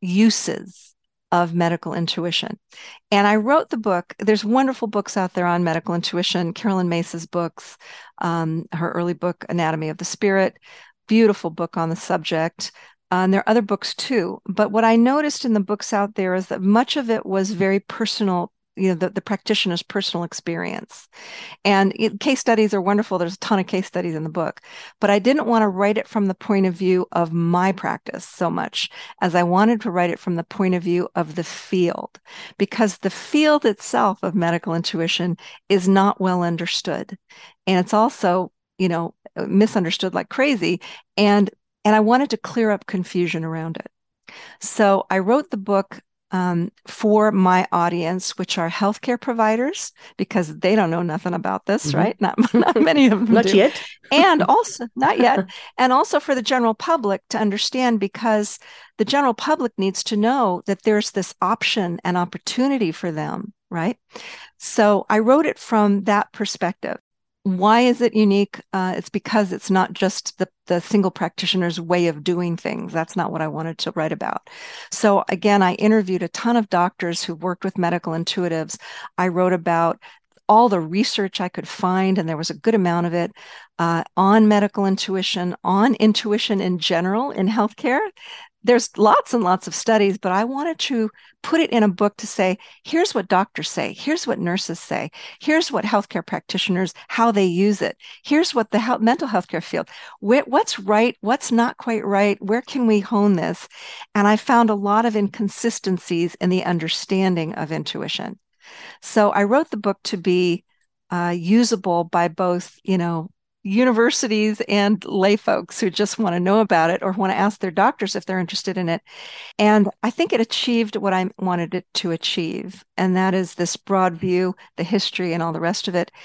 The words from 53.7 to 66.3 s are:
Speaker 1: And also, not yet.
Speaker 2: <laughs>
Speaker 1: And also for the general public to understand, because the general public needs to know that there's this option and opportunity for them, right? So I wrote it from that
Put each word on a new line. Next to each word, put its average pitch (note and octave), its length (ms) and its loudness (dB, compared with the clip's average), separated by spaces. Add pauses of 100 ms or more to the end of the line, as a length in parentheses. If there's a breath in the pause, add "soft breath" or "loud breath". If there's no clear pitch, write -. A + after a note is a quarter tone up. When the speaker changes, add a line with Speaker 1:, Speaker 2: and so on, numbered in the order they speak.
Speaker 1:
And D#4+ 320 6
also, - 440 0 (100)
not C#4 220 2
yet. A#3 280 4 (160 loud breath)
Speaker 2:
<laughs> - 160 -12
Speaker 1:
And B3+ 140 4
also D4 260 2
for D4 160 -2
the B3+ 80 0
general A#3 320 2
public A3+ 560 -2
to A3 80 -4
understand, A3 600 0
because G#3+ 580 -2 (400 loud breath)
the G#3+ 60 0
general C#4 300 2
public C#4+ 440 -2
needs F#3+ 260 -2
to A3 120 -4
know G#3+ 500 0
that G3 160 -4
there's G#3+ 300 2
this - 280 -6
option F3+ 640 -2
and F3+ 140 -2
opportunity A3 720 -2
for E3 220 -6
them, D3+ 400 -8 (180)
right? E3+ 280 -4 (600 loud breath)
So G#3 500 2
I G#3+ 120 2
wrote C4+ 260 4
it - 120 -4
from G3+ 460 2
that G3+ 280 0